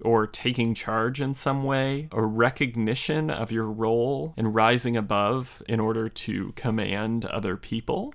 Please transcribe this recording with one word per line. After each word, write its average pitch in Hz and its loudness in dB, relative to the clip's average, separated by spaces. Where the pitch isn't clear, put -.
or 110 4
taking 120 0
charge 113 -2
in 135 -2
some 135 0
way, 135 0
a 110 -2
recognition 120 0
of 113 -4
your 110 0
role 117 0
and 110 2
rising 117 4
above 107 0
in 113 0
order 110 0
to 101 -4
command 110 -2
other 98 -2
people. 196 -4